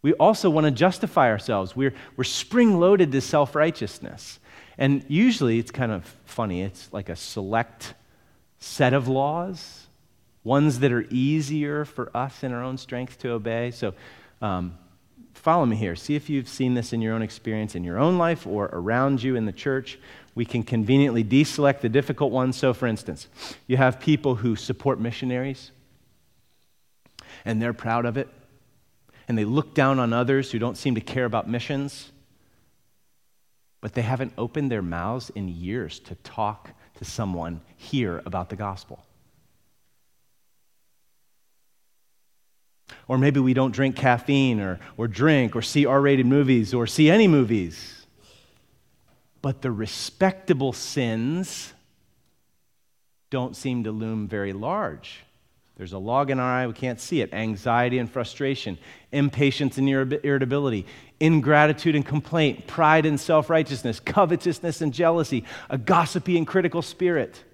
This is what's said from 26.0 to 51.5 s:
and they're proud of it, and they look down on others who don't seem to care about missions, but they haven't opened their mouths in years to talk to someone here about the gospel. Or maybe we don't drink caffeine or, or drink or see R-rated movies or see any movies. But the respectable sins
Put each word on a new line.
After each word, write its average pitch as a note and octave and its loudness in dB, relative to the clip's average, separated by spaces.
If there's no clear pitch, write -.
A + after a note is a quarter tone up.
and A2 -2
they're A#2 -2
proud A#2 -2
of A#2+ -2
it, C3+ -6
and A#2 0
they G#2+ 2
look C3+ -2
down C3+ 4
on A#2+ 0
others B2+ 0
who A#2 -4
don't A#2 -2
seem B2+ -2
to A2 -2
care B2+ -4
about A2+ -2
missions, C#3 -6
but A2+ -8
they B2 -2
haven't B2 -4
opened B2+ -4
their G#2+ -2
mouths F2+ -6
in G2+ -8
years F2+ -8
to - -16
talk - -8
to - -16
someone E2+ -6
here G#2+ -4
about F2+ -8
the G#2 -10
gospel. G2 -12
Or B2+ 0
maybe C#3+ 4
we B2+ 4
don't C3 0
drink C3+ 0
caffeine C3 2
or, F#2 -6
or A2+ -4
drink B2 2
or A2+ -4
see C#3+ 2
R-rated C3+ 4
movies B2+ 4
or A#2 0
see D3+ 6
any G#3 6
movies. A2 0
But C3+ -4
the B2+ -2
respectable C3+ -2
sins B2+ -4